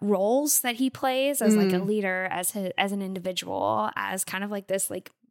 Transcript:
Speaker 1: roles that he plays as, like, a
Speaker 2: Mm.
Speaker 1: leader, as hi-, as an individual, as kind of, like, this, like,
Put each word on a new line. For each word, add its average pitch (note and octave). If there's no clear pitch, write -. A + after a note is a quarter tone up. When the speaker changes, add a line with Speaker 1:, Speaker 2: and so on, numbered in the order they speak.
Speaker 1:
roles G#3
that B3
he B3+
plays C4
as, G#3+
like, G3+
a F3+
Speaker 2:
Mm. F#3
Speaker 1:
leader, F#3
as F#3
hi-, F#3+
as G3
an G3+
individual, F#3
as G3
kind F#3+
of, G#3
like, G3+
this, F#3+
like, F#3